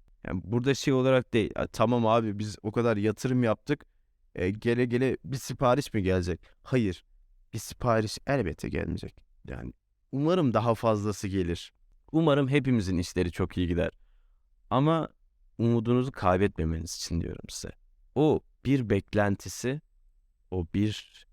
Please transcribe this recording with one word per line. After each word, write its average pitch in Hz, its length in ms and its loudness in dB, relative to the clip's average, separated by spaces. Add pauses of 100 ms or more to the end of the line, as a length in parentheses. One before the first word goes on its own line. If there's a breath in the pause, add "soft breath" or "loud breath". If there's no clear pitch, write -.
(280)
Yani 92 160 -4
burada 120 300 0
şey 135 200 0
olarak 127 400 2
değil, 104 240 2
"Ya - 100 -2
tamam 117 400 2
abi 110 320 2
biz 104 240 -6
o 104 80 -4
kadar 117 260 2
yatırım 123 460 0
yaptık, 127 420 -2 (500)
e, 92 140 0
gele 117 360 0
gele 120 400 0
bir 135 120 -6
sipariş 131 560 0
mi 104 100 0
gelecek?" 90 360 0 (240 soft breath)
Hayır, 110 420 -2 (480)
bir 110 60 -8
sipariş 110 580 -2 (100)
elbette 107 420 -2
gelmeyecek. 82 460 -6 (320)
Yani 64 260 -12 (380)
umarım 147 420 2
daha 113 220 2
fazlası 104 520 -2
gelir. 90 460 -4 (380)
Umarım 147 380 2
hepimizin 123 480 2
işleri 90 340 -2
çok - 260 -4
iyi 90 100 0
gider. 85 240 0 (800)
Ama 151 400 2 (480)
umudunuzu 117 540 2
kaybetmemeniz 85 840 0
için - 260 -4
diyorum - 280 -8
size. - 220 -12 (440)
O 135 240 4 (260)
bir 127 240 2
beklentisi, 104 920 0 (720)
o 92 220 -4
bir - 600 -2